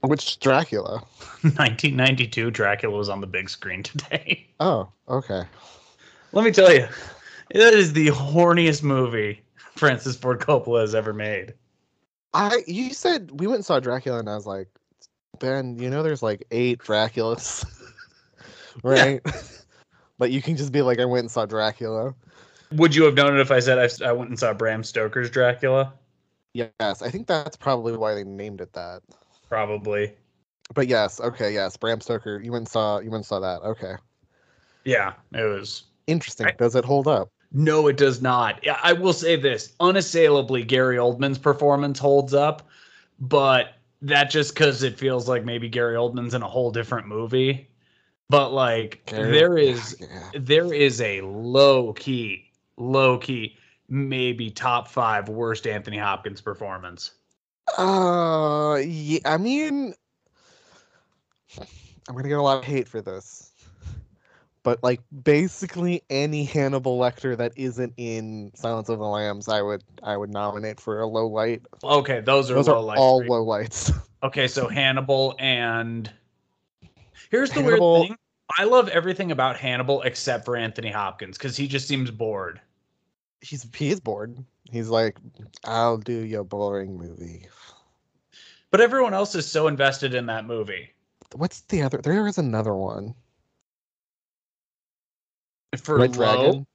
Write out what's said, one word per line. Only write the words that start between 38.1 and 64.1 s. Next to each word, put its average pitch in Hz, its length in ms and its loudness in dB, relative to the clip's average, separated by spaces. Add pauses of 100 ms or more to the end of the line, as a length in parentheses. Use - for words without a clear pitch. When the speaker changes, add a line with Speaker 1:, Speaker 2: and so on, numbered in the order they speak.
Speaker 2:
not. 123 420 0
Yeah, 147 200 0
I 175 100 6
will 180 200 2
say 165 220 2
this. 135 440 -2
Unassailably, 151 840 4
Gary 127 340 2
Oldman's 123 420 0
performance 143 600 2
holds 139 360 4
up, 147 320 0 (520)
but 131 540 2 (300)
that 143 260 2
just 147 260 0
'cause 139 280 2
it 123 140 -2
feels 127 300 -2
like 123 160 0
maybe 120 260 -6
Gary 117 260 -2
Oldman's 120 400 -2
in 120 80 -4
a 98 40 -8
whole 120 240 -2
different 113 360 -6
movie. 127 600 -2 (600)
But, 139 220 4
like, 117 540 -2
Speaker 1:
Gary 110 260 -2
Speaker 2:
there 160 200 6
Speaker 1:
Ol-, 170 60 2
Speaker 2:
is, 123 420 2
Speaker 1:
yeah, 87 80 -18 (260)
yeah. 143 80 -8
Speaker 2:
there 160 320 2
is 135 280 2
a 101 200 -4
low-key, 117 1300 0 (280)
low-key, 127 800 0 (320)
maybe 127 600 -4
top 120 380 -2
five 107 420 -2
worst 113 380 -6
Anthony 104 320 -8
Hopkins 101 420 -6
performance. 92 720 -12 (680)
Speaker 1:
Uh, 165 1040 2
yeah, 156 420 -4
I 156 120 0
mean, 277 560 -4 (1700)
I'm - 560 -20
gonna 135 120 -8
get 147 120 0
a - 20 2
lot 135 160 4
of 127 60 -6
hate 131 240 -4
for 110 140 -10
this, 95 500 -16 (1120)